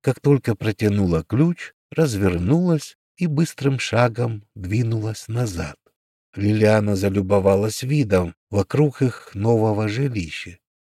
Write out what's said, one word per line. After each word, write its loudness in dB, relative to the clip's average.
Как -2
только 2
протянула 0
ключ, -2
развернулась 0
и -2
быстрым -2
шагом -2
двинулась -4
назад. -6
Лилиана 2
залюбовалась 0
видом 0
вокруг 0
их -4
нового 2
жилища. -6